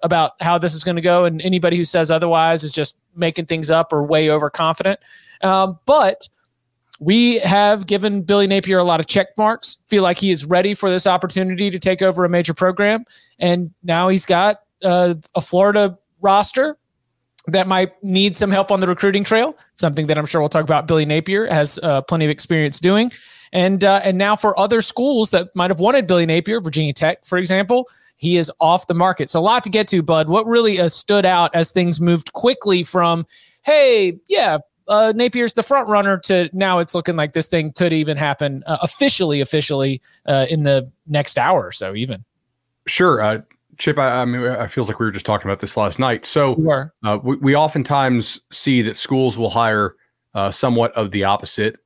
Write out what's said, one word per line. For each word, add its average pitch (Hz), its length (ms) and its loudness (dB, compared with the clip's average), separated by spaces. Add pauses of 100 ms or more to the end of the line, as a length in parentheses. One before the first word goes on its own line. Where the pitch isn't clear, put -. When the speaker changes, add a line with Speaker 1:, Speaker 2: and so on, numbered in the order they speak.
Speaker 1:
about 165 380 2
how 175 160 2
this 165 180 -2
is 156 100 -8
gonna 175 160 -4
go, 175 240 4
and 160 180 -2
anybody 175 340 0
who 175 80 0
says 165 280 0
otherwise 165 500 2
is 151 80 -8
just 151 260 -6 (200)
making 170 300 -4
things 160 240 -4
up 165 220 2
or 147 120 0
way 156 260 2
overconfident. 160 680 -2 (420)
Um, 190 420 0
but 262 440 2 (720)
we 233 380 4
have 202 480 2
given 202 360 -2
Billy 196 260 2
Napier 190 300 0
a 180 60 2
lot 170 140 2
of 156 80 -4
check 190 220 0 (100)
marks, 214 480 -2
feel 202 160 2
like 180 160 0
he 196 140 0
is 143 120 -4
ready 185 300 0
for 196 160 -2
this 180 160 0
opportunity 185 640 -2
to 180 80 -6
take 185 240 -2
over 185 220 2
a 170 40 2
major 175 240 0
program. 202 520 0 (340)
And 175 340 -2 (120)
now 175 240 0
he's 190 180 0
got, 196 360 2 (200)
uh, 180 320 2 (220)
a 170 40 -2
Florida 196 560 2 (240)
roster 208 560 2 (680)
that 185 220 0
might 190 240 2 (100)
need 196 340 0
some 196 140 0
help 196 220 2
on 196 80 2
the 180 80 0
recruiting 196 340 0
trail, 226 340 0 (200)
something 156 320 -2
that 151 100 0
I'm 151 80 -2
sure 165 140 0
we'll 147 80 2
talk 156 160 0
about 156 240 0
Billy 156 180 2
Napier 185 400 -2
has, 147 380 0
uh, 139 180 0
plenty 160 220 -2
of 151 80 2
experience 151 480 -2
doing. 208 320 2 (400)
And, 185 320 0
uh, 196 180 4
and 185 160 0
now 202 160 2
for 208 240 0
other 214 240 2
schools 240 480 -2
that 180 240 -2
might 180 160 0
have 156 80 -4
wanted 220 300 2
Billy 175 180 2
Napier, 175 340 -2
Virginia 151 320 -4
Tech, 160 320 -2
for 180 140 -2
example, 190 480 0 (300)
he 175 220 0
is 160 200 -2
off 170 300 2
the 175 60 -2
market. 180 360 0
So 170 80 -2
a - 20 0
lot 226 220 2
to 202 80 -8
get 214 180 0
to, 175 140 0
Bud. 156 260 0
What 220 200 0
really, 226 320 2
uh, 170 80 2
stood 202 360 0
out 175 300 2
as 165 160 0
things 175 300 0
moved 170 320 0
quickly 202 500 0
from, 170 420 0 (380)
"Hey, 240 640 2
yeah, 190 320 0 (300)
uh, 220 260 4
Napier's 240 380 0
the 226 100 -2
front 269 240 0
runner," 202 380 2
to 180 280 2
now 185 260 0
it's 170 160 -2
looking 175 200 -4
like 151 200 -2
this 160 120 -2
thing 156 240 -2
could 175 220 0
even 156 240 0
happen, 139 500 -4
uh, 160 140 -2
officially, 170 600 0
officially, 135 600 -2 (260)
uh, 135 220 2
in 156 160 -2
the 135 260 0 (160)
next 147 320 -2
hour 160 260 2
or 87 80 -14
so 95 220 -8
even? 113 300 -8 (640)
Speaker 2:
Sure. 165 340 2
Uh, 107 180 0 (380)
Chip, 147 200 -2
I, 127 260 0
I - 20 -2
mean, 123 200 -2
I 117 220 -4
feels 113 220 -4
like 107 100 -6
we 113 80 -2
were 104 60 -4
just 95 140 -12
talking 104 220 -2
about 98 120 -4
this - 160 -8
last 104 240 -2
night. 127 260 -2
So, 139 280 0
Speaker 1:
We 156 100 0
were. 147 280 -2 (120)
Speaker 2:
uh, 208 180 0
we, 131 140 -2
we 135 180 2
oftentimes 139 840 0 (100)
see 127 320 0
that 107 140 -4
schools 131 420 -2
will 113 120 -2
hire, 107 440 0 (400)
uh, 98 160 -2
somewhat 117 440 0
of 104 180 -4
the 98 100 -2
opposite 104 640 -2